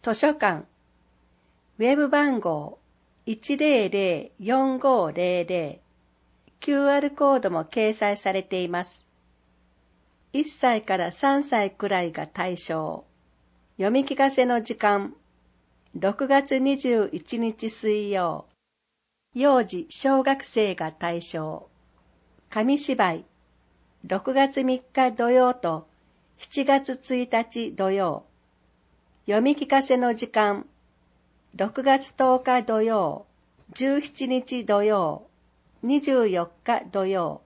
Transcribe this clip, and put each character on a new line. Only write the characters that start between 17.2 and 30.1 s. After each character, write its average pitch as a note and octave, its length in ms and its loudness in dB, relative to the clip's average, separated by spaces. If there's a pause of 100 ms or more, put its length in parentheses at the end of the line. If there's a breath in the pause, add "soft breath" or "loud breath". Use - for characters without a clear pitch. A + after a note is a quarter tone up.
日 A3 300 -4
水 G#3 420 -2
曜。 F3+ 340 -2 (880)
幼 C4 300 4
児、 F3 260 -8
小 C4+ 340 2
学 C4+ 200 0
生 G#3 320 0
が D#3+ 160 -6
対 E3+ 300 -6
象。 D#3 460 -10 (840)
紙 B3 280 0
芝 A3+ 360 0
居、 E3 120 -10 (840)
六 G3 260 -4
月 C4+ 300 2
三 B3+ 200 0 (100)
日 C4 180 2
土 A#3+ 200 0
曜 B3 240 6
と E3 320 -4 (500)
七 - 260 -6
月 C4+ 300 2
一 B3 340 -4
日 A#3 480 -4
土 F#3+ 160 0
曜。 F#3+ 320 -2 (1040)
読 G#3 160 2
み C#4+ 140 2
聞 C#4+ 100 -6
か C4+ 160 4
せ C4+ 160 2
の B3 160 0